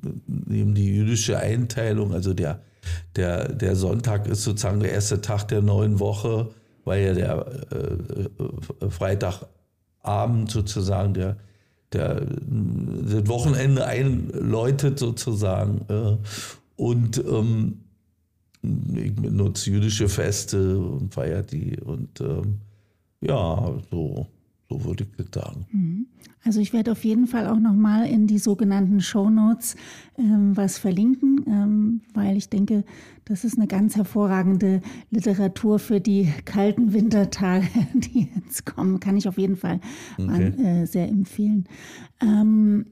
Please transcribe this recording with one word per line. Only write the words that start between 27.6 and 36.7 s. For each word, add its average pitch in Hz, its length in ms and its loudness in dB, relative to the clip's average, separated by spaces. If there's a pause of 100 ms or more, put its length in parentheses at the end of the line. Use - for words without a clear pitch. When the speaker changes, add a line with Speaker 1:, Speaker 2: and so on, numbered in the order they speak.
Speaker 2:
mal 214 320 4
in 214 200 4
die 208 120 4
sogenannten 196 600 2
Shownotes, 220 760 2 (440)
ähm, 202 380 4
was 196 220 0
verlinken, 262 680 2
ähm, 214 540 2 (140)
weil 202 220 2
ich 202 120 -4
denke, 202 360 2 (400)
das 208 200 -4
ist 220 140 0
eine 214 80 4
ganz 202 300 2
hervorragende 190 840 2 (300)
Literatur 202 680 2
für 208 220 0
die 196 320 2 (120)
kalten 208 500 2